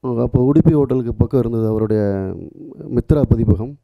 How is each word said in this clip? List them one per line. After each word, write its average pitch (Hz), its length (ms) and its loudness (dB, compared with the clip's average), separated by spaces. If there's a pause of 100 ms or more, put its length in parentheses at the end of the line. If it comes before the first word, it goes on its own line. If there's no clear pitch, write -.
(180)
அப்போ 123 340 2
உடுப்பி 156 200 4
ஹோட்டலுக்கு 127 420 0
பக்கம் 120 260 0
இருந்தது 117 260 -2
அவருடைய 104 640 -2 (640)
மித்ரா 139 280 2
பதிப்பகம். 113 600 0